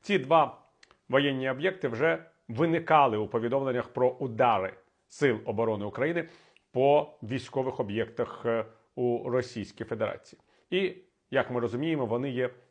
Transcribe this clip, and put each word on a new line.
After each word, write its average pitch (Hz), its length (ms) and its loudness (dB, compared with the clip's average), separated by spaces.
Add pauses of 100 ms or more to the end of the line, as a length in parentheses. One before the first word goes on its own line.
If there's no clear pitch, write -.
Ці 196 180 0
два 143 380 2 (520)
воєнні 135 400 2
об'єкти 151 380 -4
вже 160 380 0 (220)
виникали 156 720 4
у 107 100 -2
повідомленнях 120 600 -2
про 127 220 2
удари 110 640 0 (340)
Сил 127 380 2
оборони 110 400 -2
України 160 440 -4 (420)
по 143 420 4 (100)
військових 127 560 -6
об'єктах, 110 680 -4
е, 113 200 0 (300)
у 123 340 -2
Російській 120 540 -4
Федерації. - 580 -6 (280)
І, 185 260 -2 (360)
як 127 200 0
ми 123 80 -2
розуміємо, 127 460 -2
вони 120 240 -4
є 127 200 -2 (220)